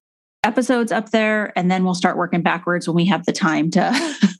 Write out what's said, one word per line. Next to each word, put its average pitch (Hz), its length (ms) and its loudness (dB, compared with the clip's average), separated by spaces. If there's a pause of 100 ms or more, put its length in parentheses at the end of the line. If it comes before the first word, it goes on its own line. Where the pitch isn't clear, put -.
(440)
episodes 240 480 0
up 214 180 -2
there. 214 480 0
And 180 140 0
then 185 120 0
we'll 180 120 0
start 180 220 0
working 175 260 -2
backwards 170 440 -2
when 165 80 0
we 170 100 2
have 180 200 0
the 156 60 0
time 160 400 0
to, 262 440 0 (240)